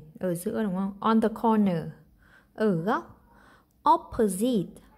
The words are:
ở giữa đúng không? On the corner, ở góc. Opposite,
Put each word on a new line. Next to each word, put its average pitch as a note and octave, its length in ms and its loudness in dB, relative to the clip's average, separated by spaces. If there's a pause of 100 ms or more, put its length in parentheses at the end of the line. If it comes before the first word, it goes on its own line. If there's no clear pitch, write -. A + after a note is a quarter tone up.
(200)
ở F3+ 140 -2
giữa A3 280 -4
đúng F#3+ 120 -2
không? G3 260 -4
On A3 200 2
the A3 80 2 (140)
corner, G#3 400 2 (720)
ở G#3+ 280 0
góc. C4 300 -4 (840)
Opposite, G#3+ 880 -2 (140)